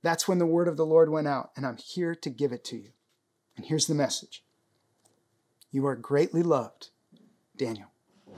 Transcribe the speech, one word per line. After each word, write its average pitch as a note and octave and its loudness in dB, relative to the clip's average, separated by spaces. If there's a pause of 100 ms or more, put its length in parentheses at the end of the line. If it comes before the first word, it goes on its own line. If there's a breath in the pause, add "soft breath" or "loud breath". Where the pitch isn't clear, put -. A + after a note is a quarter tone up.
that's E3 0
when F#3 2
the F3 4
word E3+ 2
of D#3 -2
the D#3+ 2
Lord D#3+ 6
went D#3 0
out, C3+ -4
"And C3+ -6
I'm A#2+ -6
here E3+ -6
to E3 -10
give C3 -2
it A#2+ -10
to A#2 -12
you. G#2+ -16 (640)
And - -14
here's D#3 0
the D#3+ 0
message. - -4 (1300)
You C3+ -2
are C3+ 0
greatly D3 0
loved, C#3 0 (680)
Daniel. A2+ -8 (480)